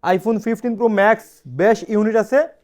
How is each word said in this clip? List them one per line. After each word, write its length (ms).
iPhone 300
ফিফটিন 340
প্রো 80
ম্যাক্স 260
বেশ 160
ইউনিট 300
আছে 160